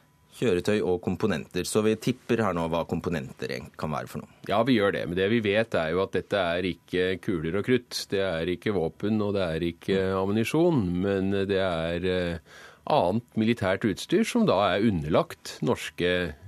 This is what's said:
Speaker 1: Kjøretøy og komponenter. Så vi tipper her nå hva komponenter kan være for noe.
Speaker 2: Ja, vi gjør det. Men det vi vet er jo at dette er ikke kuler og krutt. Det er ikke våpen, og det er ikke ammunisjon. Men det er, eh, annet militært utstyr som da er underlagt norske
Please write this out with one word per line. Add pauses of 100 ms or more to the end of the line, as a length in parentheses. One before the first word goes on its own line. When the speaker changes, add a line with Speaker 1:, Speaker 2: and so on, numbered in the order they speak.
(420)
Speaker 1:
Kjøretøy
og
komponenter.
Så
vi
tipper
her
nå
hva
komponenter (220)
kan
være
for
noe. (220)
Speaker 2:
Ja,
vi
gjør
det.
Men
det
vi
vet
er
jo
at
dette
er
ikke
kuler
og
krutt.
Det
er
ikke
våpen,
og
det
er
ikke (180)
ammunisjon. (220)
Men (160)
det
er,
eh, (220)
annet (140)
militært
utstyr
som
da (160)
er
underlagt
norske (140)